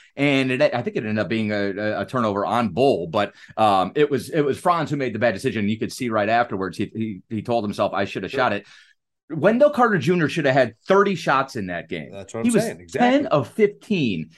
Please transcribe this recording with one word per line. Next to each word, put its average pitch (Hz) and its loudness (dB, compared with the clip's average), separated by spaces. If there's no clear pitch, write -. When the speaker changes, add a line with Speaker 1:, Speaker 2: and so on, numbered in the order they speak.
Speaker 1:
and 135 2
it, 127 0
I - 2
think 214 -6
it 143 -2
ended 107 -2
up 107 0
being 110 -2
a, 101 -2
a, 101 -4
a 95 -4
turnover 104 0
on 113 0
Bull. 98 0
But, 101 0
um, 98 4
it 151 4
was, - -2
it 156 0
was 131 -2
Franz 165 0
who 147 -2
made 127 -4
the 110 -6
bad 117 2
decision. 107 -2
You 110 -2
could 110 -6
see 123 -6
right 107 0
afterwards, 107 0
he, 98 -4
he, 107 -6
he 110 -6
told 117 -2
himself, 101 -2
"I 95 -2
should 101 -6
have - -6
Speaker 2:
Sure. 135 -4
Speaker 1:
shot 120 2
it." 104 -6
Wendell 226 4
Carter 233 2
Junior 175 2
should 175 -2
have 131 4
had 127 2
thirty 196 4
shots 135 0
in 101 -6
that 85 -8
game. 82 -10
Speaker 2:
That's 98 -14
what 113 -6
I'm 226 0
Speaker 1:
He 240 2
was 220 4
Speaker 2:
saying. - -10
Exactly. 139 0
Speaker 1:
ten 285 2
of 139 2
fifteen. 165 -2